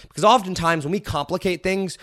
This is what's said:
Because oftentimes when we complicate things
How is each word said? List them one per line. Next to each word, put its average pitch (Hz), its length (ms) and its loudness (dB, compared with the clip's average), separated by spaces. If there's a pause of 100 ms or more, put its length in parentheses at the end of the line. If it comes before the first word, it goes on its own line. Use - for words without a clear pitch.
Because - 200 -8
oftentimes 175 600 2
when 151 80 -4
we 202 80 -2
complicate 170 640 -4
things 190 380 -2